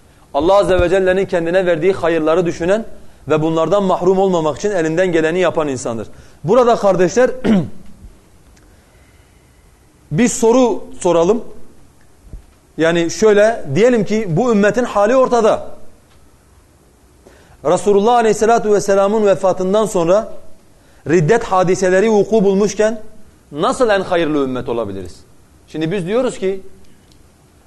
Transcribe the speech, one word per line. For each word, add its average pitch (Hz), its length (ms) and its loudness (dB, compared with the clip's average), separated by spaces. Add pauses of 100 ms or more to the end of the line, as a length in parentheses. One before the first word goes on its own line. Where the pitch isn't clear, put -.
(340)
Allah 160 200 2
Azze 180 260 2
ve 175 80 2
Celle'nin 185 380 0
kendine 180 400 -2
verdiği 175 260 0
hayırları 165 540 0
düşünen 185 380 -2 (440)
ve 151 140 0
bunlardan 160 400 0
mahrum 185 360 0
olmamak 170 400 0
için 208 120 -4
elinden 170 420 0
geleni 160 260 0
yapan 160 300 0
insandır. 120 400 -6 (360)
Burada 233 320 2
kardeşler, 196 540 2
<clears throat> 247 40 -8 (2750)
bir 220 160 2
soru 233 560 2 (160)
soralım. 180 440 2 (1300)
Yani 165 320 0
şöyle, 214 540 2 (100)
diyelim 226 300 4
ki 220 240 -2
bu 220 240 0
ümmetin 208 320 2
hali 214 320 0
ortada. 233 500 2 (2000)
Resulullah 202 500 2
Aleyhisselatü 220 580 2
Vesselam'ın 202 540 2
vefatından 190 600 0
sonra 196 420 0 (800)
riddet 180 360 2
hadiseleri 185 640 0
vuku 208 340 2
bulmuşken 208 560 0 (520)
nasıl 226 360 -2
en 196 120 2
hayırlı 165 440 0
ümmet 127 240 -6
olabiliriz? 101 480 -6 (520)
Şimdi 160 240 -6
biz 190 140 -4
diyoruz 233 320 -4
ki 196 220 -4 (1080)